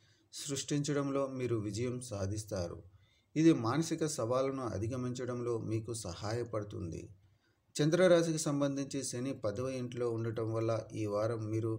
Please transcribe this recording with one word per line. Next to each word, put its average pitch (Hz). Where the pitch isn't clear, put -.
సృష్టించడంలో 143
మీరు 120
విజయం 117
సాధిస్తారు. 98
ఇది 160
మానసిక 160
సవాళ్లను 131
అధిగమించడంలో 123
మీకు 110
సహాయపడుతుంది. 104
చంద్రరాశికి 165
సంబంధించి 139
శని 127
పదవ 113
ఇంట్లో 120
ఉండటం 113
వల్ల 113
ఈ -
వారం 110
మీరు 110